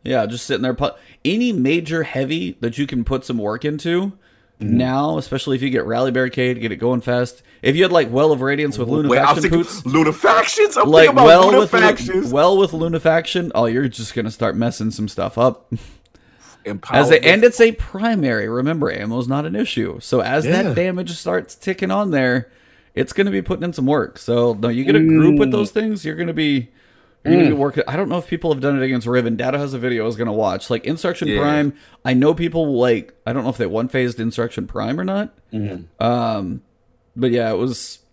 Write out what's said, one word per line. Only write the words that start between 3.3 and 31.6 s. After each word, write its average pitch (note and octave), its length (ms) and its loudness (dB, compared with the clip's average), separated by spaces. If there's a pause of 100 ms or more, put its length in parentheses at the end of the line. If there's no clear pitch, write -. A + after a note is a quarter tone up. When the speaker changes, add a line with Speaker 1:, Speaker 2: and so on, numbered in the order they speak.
Speaker 1:
work G#2+ 280 -6
into E3+ 480 -2 (480)
Speaker 2:
Mm-hmm. G#2+ 140 0
Speaker 1:
now, C3+ 420 0
especially C#3 380 -4
if B2 60 -4
you C3+ 80 -2
get B2 160 0
Rally A#2+ 260 0
Barricade, B2+ 480 -2
get A2 140 -4
it - 20 -6
going B2 240 0
fast. B2 440 -4 (180)
If C#3 160 2
you F3+ 60 6
had, F3 100 2
like, C#3 180 4
Well D3+ 220 4
of B2+ 80 -2
Radiance C#3+ 360 -2
with A#2 120 -4
Speaker 2:
Wait, D3 280 2
I C#3 160 4
was E3 60 2
Speaker 1:
Lunafactions - 20 -2
Speaker 2:
thinking E3 220 2
Speaker 1:
Poots. F#3 200 -8
Speaker 2:
Lunafactions? D#3 920 2
I'm - 120 4
Speaker 1:
Like, D#3+ 160 10
Speaker 2:
thinking G3+ 120 4
about - 80 8
Speaker 1:
Well F3+ 220 10 (140)
with G#3 120 0
Lu-, A3+ 60 4
Speaker 2:
Lunafactions. F#3 540 0
Speaker 1:
Well F3 240 4
with F#3+ 140 2
Lunafaction, E3 840 0
oh, A#2 120 2
you're B2+ 200 0
just A2+ 260 -8
gonna A2 160 -4
start A2 280 -4
messing A2+ 340 -4
some G#2+ 160 -6
stuff F#2 300 -6
up. B2 340 0 (920)
Speaker 2:
Empower - 340 -2
Speaker 1:
As C#3+ 100 4
a, - 40 8
Speaker 2:
with D3+ 120 4
Speaker 1:
and G3+ 200 6
it's A#3 160 4
a A3+ 100 6
primary. D#3 760 -2
Remember, C3 420 -2
ammo's A2+ 380 -6
not D3 160 -2
an F3 100 -6
issue. G#2+ 460 -4
So - 180 0
as C3 260 -2
Speaker 2:
Yeah. F3+ 180 2
Speaker 1:
that D#3 120 -2
damage F3+ 400 -4
starts F3+ 400 -6
ticking F#3+ 340 -6
on G3 220 -2
there, B2+ 400 -2 (440)
it's - 180 -4
gonna G3 180 0
be G3 100 -2
putting F#3 220 -6
in F3 80 -4
some C3 140 -4
work. C#3 320 -2
So A#2+ 420 0
no, A#2 80 -2
you A#2+ 160 -2
get D3 140 2
a - 20 6
group D#3+ 400 4
with C#4 100 4
Speaker 2:
Mm. B3+ 40 0
Speaker 1:
those G#3 180 -2
things, G#3+ 320 -4
you're D#3 120 -8
gonna E3+ 180 -6
be, C#3+ 360 -2 (540)
you're D#3 100 4
gonna F3 160 6
be D3+ 60 2
Speaker 2:
Mm. - 40 -2
Speaker 1:
working. C#3+ 280 0
I C#3 80 -6
don't F#3 140 -2
know F3 80 -2
if E3+ 100 -6
people E3 260 -2
have C3+ 80 -2
done C#3+ 200 0
it - 20 0
against B2+ 240 -2
Riven. A#2+ 300 0
Data B2+ 200 -2
has C#3+ 160 -6
a C3 40 -8
video A#2+ 260 -2
I - 20 -2
was A2+ 120 -4
gonna A2+ 160 -4
watch. G2 360 -2
Like A#2 160 -4
Insurrection E3 440 -4
Speaker 2:
Yeah. G#2 100 0
Speaker 1:
Prime, D3 340 0 (320)